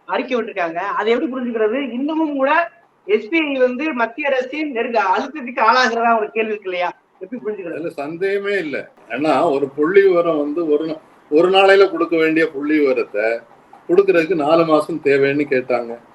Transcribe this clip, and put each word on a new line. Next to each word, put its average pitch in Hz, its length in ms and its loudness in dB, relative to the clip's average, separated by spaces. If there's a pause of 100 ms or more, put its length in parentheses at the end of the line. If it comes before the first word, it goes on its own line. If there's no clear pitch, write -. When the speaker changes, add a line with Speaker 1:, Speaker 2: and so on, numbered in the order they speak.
Speaker 1:
அறிக்கை 240 320 -4
விட்டுருக்காங்க. 185 360 -6
அதை 196 380 -2
எப்படி 254 200 -2
புரிஞ்சுக்கிறது? 240 600 -4
இன்னமும் 294 440 -4
கூட 302 360 0 (320)
எஸ் 220 240 -2
பி 330 100 0
ஐ 294 160 -2
வந்து 254 380 0
மத்திய 240 360 -4
அரசின் 285 440 -4
நெருங்க 226 300 -2
அழுத்தத்துக்கு 254 580 -4
ஆளாகிறதா 233 580 2
ஒரு 214 120 -4
கேள்வி 214 200 -4
இருக்கு 202 200 -8
இல்லையா? 175 220 -4 (260)
எப்படி 190 240 -14
புரிஞ்சுக்கிறது? 185 320 -8
Speaker 2:
அதுல 160 160 -8
சந்தேகமே 196 680 -4
இல்லை. 139 260 -6 (240)
ஏன்னா 143 420 0
ஒரு 139 180 0
புள்ளி 160 340 4
விவரம் 170 360 2
வந்து 147 320 -4
ஒரு 151 160 2
நா-, 160 140 -8 (300)
ஒரு 170 200 4
நாளையில 190 400 6
கொடுக்க 165 260 -2
வேண்டிய 160 340 2
புள்ளி 147 280 -2
விவரத்தை 117 640 0 (480)
கொடுக்கறதுக்கு 180 460 4
நாலு 160 300 4
மாசம் 156 400 0
தேவைன்னு 139 460 2
கேட்டாங்க. 120 480 -2 (160)